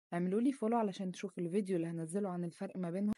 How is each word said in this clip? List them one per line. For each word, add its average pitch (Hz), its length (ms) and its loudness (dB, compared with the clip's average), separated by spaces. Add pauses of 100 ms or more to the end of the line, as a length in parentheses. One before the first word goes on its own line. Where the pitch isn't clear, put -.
(140)
اعملوا 180 280 2
لي 269 100 4
فولو 233 260 2
علشان 196 340 0
تشوفوا 180 320 -6
الفيديو 185 320 2
اللي 165 120 2
هنزله 170 420 -2
عن 175 140 -2
الفرق 175 340 -6
ما 175 140 -2
بينهم، 202 260 0